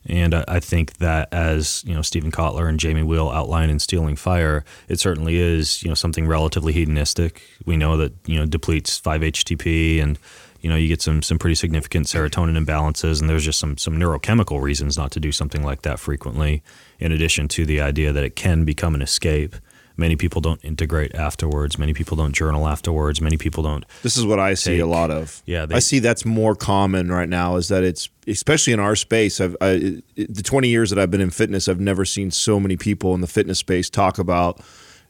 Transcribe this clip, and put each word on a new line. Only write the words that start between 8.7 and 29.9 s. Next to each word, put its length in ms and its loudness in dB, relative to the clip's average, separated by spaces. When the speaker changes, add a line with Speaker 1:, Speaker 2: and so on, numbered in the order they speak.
Speaker 1:
five 240 -2
H 220 0
T 120 -4
P 440 2
and, 180 0
you 80 -2
know, 60 2
you 120 2
get 140 0
some, 200 2
some 160 0
pretty 160 2
significant 520 -2
serotonin 560 0
imbalances, 580 0
and 80 0
there's 160 2
just 140 -2
some, 180 -4
some 200 -4
neurochemical 640 0
reasons 360 -2
not 160 -2
to 80 -6
do 120 -2
something 300 -4
like 200 -4
that 160 -4
frequently, 640 -2
in 140 0
addition 360 0
to 180 -2
the 140 2
idea 320 0
that 120 0
it 120 -6
can 280 2
become 300 0
an 80 -2
escape. 520 -2
Many 200 2
people 240 -2
don't 240 -2
integrate 500 -2
afterwards. 640 -2
Many 140 0
people 240 -4
don't 160 0
journal 340 0
afterwards. 540 -2
Many 160 0
people 260 -4
don't 220 -4
Speaker 2:
This 140 -2
is 80 0
what 140 2
I 160 2
see 180 -2
Speaker 1:
take 80 2
Speaker 2:
a 60 2
lot 240 2
of. 340 -8
Speaker 1:
Yeah, 220 -4
they 80 -4
Speaker 2:
I 40 2
see 200 2
that's 260 2
more 300 2
common 580 2
right 160 0
now, 280 0
is 120 0
that 160 2
it's, 240 -2
especially 460 2
in 80 2
our 160 2
space, 460 2
I've, 180 -2
I, 400 2